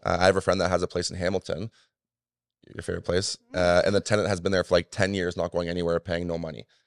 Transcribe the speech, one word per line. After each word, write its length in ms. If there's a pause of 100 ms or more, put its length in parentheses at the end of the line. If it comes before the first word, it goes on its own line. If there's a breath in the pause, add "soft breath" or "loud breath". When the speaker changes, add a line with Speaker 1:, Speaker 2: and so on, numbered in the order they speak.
Speaker 1:
uh, 160
I 80
have 100
a 40
friend 200
that 80
has 140
a 40
place 220
in 80
Hamilton, 540 (1040 soft breath)
your 80
favorite 220
place, 320 (160)
Speaker 2:
Mm. 60
Speaker 1:
uh, 260
and 100
the 60
tenant 260
has 140
been 100
there 120
for, 120
like, 160
ten 220
years, 240
not 140
going 180
anywhere, 300
paying 280
no 100
money. 280 (220)